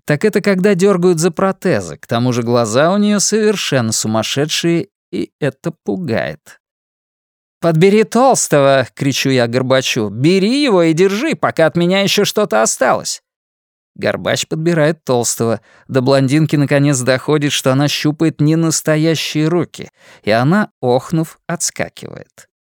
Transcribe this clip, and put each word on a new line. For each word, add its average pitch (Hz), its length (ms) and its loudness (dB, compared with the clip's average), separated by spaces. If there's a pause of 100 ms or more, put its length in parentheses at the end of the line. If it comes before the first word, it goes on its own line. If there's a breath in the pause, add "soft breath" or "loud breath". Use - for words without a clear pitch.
так 147 200 -2
это 214 160 0
когда 196 360 2
дёргают 180 420 2
за 175 140 0
протезы, 160 640 -2
к - 100 -20
тому 123 260 0
же 120 120 -2
глаза 120 480 2
у 202 60 0
неё 208 200 2
совершенно 190 720 0
сумасшедшие, 139 1000 -2 (200)
и - 300 -8
это 156 320 -6 (120)
пугает. 113 760 -6 (1000)
«Подбери 190 440 4
Толстого!» — 151 920 2
кричу 135 360 -2
я 123 180 2
Горбачу. 127 640 -2
«Бери 190 520 2
его 196 220 2
и 165 80 2
держи, 196 420 0
пока 156 320 0
от 151 100 -2
меня 175 260 2
ещё 196 220 0
что-то 214 380 0
осталось!» - 580 -2 (760)
Горбач 98 500 -4
подбирает 160 560 0
Толстого. 117 580 -2 (280 soft breath)
До 127 120 0
блондинки 135 540 2
наконец 143 460 0
доходит, 139 500 0
что 131 220 -2
она 139 160 2
щупает 151 520 -2
ненастоящие 156 1080 0
руки, 160 420 -4 (320 soft breath)
и - 80 -4
она, 147 400 2 (100)
охнув, 135 680 -2
отскакивает. - 1000 -10 (160)